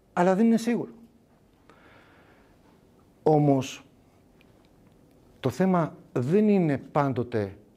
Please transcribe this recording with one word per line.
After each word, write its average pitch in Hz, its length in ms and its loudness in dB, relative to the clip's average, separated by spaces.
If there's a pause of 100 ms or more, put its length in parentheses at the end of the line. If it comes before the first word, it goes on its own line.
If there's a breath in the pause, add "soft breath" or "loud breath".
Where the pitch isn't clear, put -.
(140)
αλλά 180 220 2
δεν 220 100 2
είναι 226 120 4
σίγουρο. 226 340 -6 (2250 soft breath)
Όμως, 147 600 0 (1500)
το 131 100 -4
θέμα 180 460 0 (160)
δεν 175 380 0
είναι 165 280 2
πάντοτε 117 800 -4 (200)